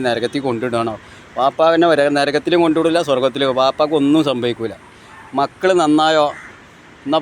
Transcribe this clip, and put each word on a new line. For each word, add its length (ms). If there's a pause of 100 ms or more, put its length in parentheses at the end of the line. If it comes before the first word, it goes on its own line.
നരകത്തിൽ 400
കൊണ്ടിടണോ? 480 (420)
വാപ്പാനെ 540
വരെ 140 (140)
നരകത്തിലും 460
കൊണ്ടുവിടില്ല, 340 (100)
സ്വർഗത്തിലും. 400 (120)
വാപ്പാക്ക് 400
ഒന്നും 280
സംഭവിക്കൂല. 440 (680)
മക്കൾ 300 (120)
നന്നായോ 440 (800)
എന്നാ 160